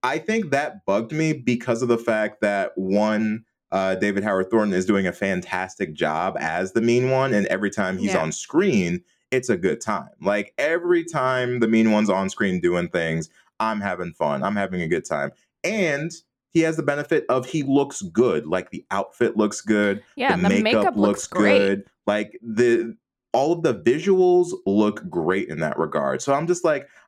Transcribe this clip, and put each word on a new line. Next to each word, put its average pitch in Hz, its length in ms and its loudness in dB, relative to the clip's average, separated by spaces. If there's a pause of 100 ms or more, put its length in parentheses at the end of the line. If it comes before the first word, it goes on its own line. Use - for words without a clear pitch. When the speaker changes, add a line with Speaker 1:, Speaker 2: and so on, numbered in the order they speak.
Speaker 1:
I 135 160 0
think 214 320 -2
that 147 340 -2
bugged 107 260 0
me 156 220 0
because 120 480 -2
of 127 60 -2
the 117 100 4
fact 107 440 -2
that, 101 340 0
one, 107 720 0 (260)
uh, 95 240 0
David 98 280 0
Howard 95 280 0
Thornton 104 260 2
is 92 80 -2
doing 98 220 2
a 87 40 -2
fantastic 92 840 -4
job 82 440 -2
as 85 340 -4
the 113 80 2
mean 120 280 2
one, 131 240 0
and 101 140 2
every 98 240 -2
time 95 260 -4
he's 98 160 -2
Speaker 2:
Yeah. 85 80 0
Speaker 1:
on - 100 -2
screen, 104 720 0 (300)
it's 127 180 -2
a 104 80 2
good 85 240 -2
time. 104 280 -6 (120)
Like, 101 380 -2
every 170 440 0
time 127 580 -2
the 113 60 2
mean 110 240 4
one's 107 200 2
on 95 180 0
screen 92 320 -2
doing 87 280 0
things, 82 400 -2 (300)
I'm 110 220 -2
having 90 320 -6
fun. 73 300 -2
I'm 101 120 -2
having 92 260 -2
a 82 60 -4
good 80 180 -2
time. 71 260 -4 (320)
And 165 480 -2 (400)
he 165 100 2
has 160 160 0
the 160 60 -4
benefit 143 440 0
of 127 200 -2
he 151 160 -4
looks 139 400 0
good. 90 420 2
Like, 90 240 -2
the - 220 -14
outfit - 440 -2
looks 104 260 2
good. 104 420 0 (120)
Speaker 2:
Yeah, - 200 0
Speaker 1:
The 90 80 0
Speaker 2:
the - 60 4
Speaker 1:
makeup - 140 2
Speaker 2:
makeup 107 320 2
Speaker 1:
looks 101 120 4 (140)
Speaker 2:
looks - 60 -12
great. 101 300 4
Speaker 1:
good. 98 260 0 (220)
Like, 107 380 -2
the, 117 520 2 (380)
all 139 200 2
of 165 100 -4
the 147 100 4
visuals 175 800 4 (160)
look 104 420 2
great 90 400 0
in 78 120 -8
that 78 180 -4
regard. 73 420 -2
So 139 120 0
I'm 147 140 0
just 175 160 -2
like, 147 240 0 (200)